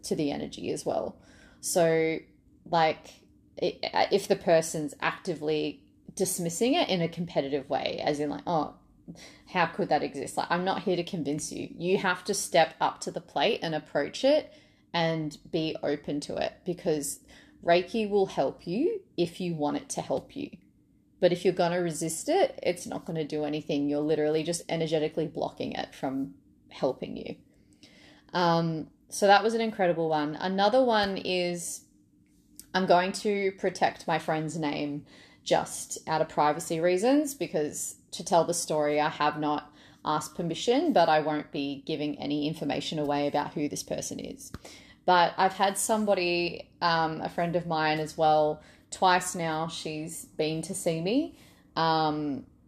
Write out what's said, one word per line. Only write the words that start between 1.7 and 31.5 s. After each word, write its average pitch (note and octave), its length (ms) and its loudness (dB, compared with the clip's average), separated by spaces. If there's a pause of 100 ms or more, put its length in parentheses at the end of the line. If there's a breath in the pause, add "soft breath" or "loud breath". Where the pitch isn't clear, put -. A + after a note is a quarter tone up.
like, D#3+ 520 0 (360)
it, - 220 -2 (320)
if G3 160 2
the G3 80 4
person's E3 680 0
actively D3+ 840 -4 (320)
dismissing F#3 580 0
it F4 160 2
in F#3 120 2
a E3 60 0
competitive D3 640 -4
way, - 340 -2
as D3 160 0
in, D3 100 -2
like, - 180 -8
"Oh, D#3+ 260 0 (800 loud breath)
how E3+ 140 2
could F3 220 -4
that D3 140 2
exist?" C#3+ 320 -8
Like, - 140 -2
I'm F3 160 0
not F3 180 -2
here F3+ 120 0
to E3+ 80 -2
convince D3+ 480 -4
you. - 260 -10
You F#3 220 0
have F#3 260 -2
to G#3 80 -2
step - 480 2
up - 200 -2
to F3+ 100 -6
the E3+ 100 -8
plate E3 400 0
and D#3+ 140 -4
approach D3+ 480 -4
it C#4+ 280 2 (420 loud breath)
and E3 440 0 (140)
be D#3+ 320 -2
open D3 380 -2
to - 160 -8
it, - 160 -2 (120)
because D#3 540 -2 (440 loud breath)
Reiki F3+ 460 2
will G3 160 4
help C#3 400 -2
you D#4+ 360 -2 (140)
if E3+ 240 -2
you F3 140 -4
want D3 240 -2
it - 120 -10
to - 120 -6
help - 340 -6
you. C#3+ 140 -8 (720)
But F3 120 6
if F3 140 -2
you're F3+ 80 4
gonna F3 280 2
resist D#3+ 460 -4
it, F4 360 2
it's F3 240 -2
not - 180 -8
gonna E3 180 -4
do D3+ 220 -4
anything. D3 420 -2
You're D3 140 0
literally D#3 420 2
just E3+ 240 -4
energetically D#3+ 600 -2
blocking - 460 -6
it - 200 -8
from C3+ 400 -6 (360)
helping - 460 -4
you. - 200 -10 (1000 loud breath)
Um, E3 540 2 (220)
so - 180 2
that G3 160 8
was A3 100 2
an A3+ 80 0
incredible F3 480 2
one. D3+ 260 0
Another G3+ 480 4
one G#3 340 2
is, F3 680 -4 (880)